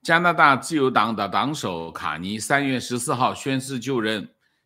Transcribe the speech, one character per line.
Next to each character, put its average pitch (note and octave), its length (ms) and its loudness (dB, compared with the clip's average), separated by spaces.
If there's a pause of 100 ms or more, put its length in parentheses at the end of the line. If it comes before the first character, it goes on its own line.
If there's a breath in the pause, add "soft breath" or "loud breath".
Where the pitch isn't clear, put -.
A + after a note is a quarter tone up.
加 E3 160 2
拿 F3 140 4
大 D3+ 240 6
自 C#3 180 -6
由 C3+ 160 4
党 A2 240 2
的 G2+ 140 -2
党 A2+ 260 0
首 E2 380 -6
卡 D#2 240 -6
尼 G2 220 -6
三 C#3 280 0
月 B2+ 140 -2
十 A#2+ 180 -6
四 C#3 160 -2
号 A#2 200 0
宣 C3+ 260 -4
誓 C3 180 -8
就 B2 220 -2
任 G#2+ 340 -4 (320)